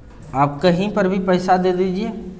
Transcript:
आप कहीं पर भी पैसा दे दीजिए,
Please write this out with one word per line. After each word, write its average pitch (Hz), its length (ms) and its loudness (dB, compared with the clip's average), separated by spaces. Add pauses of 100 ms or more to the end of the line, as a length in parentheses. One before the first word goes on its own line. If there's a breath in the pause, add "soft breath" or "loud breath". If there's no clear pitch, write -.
(360)
आप 143 260 0
कहीं 185 320 2
पर 196 140 2
भी 190 120 0
पैसा 185 380 2
दे 185 160 2
दीजिए, 190 360 -2 (300)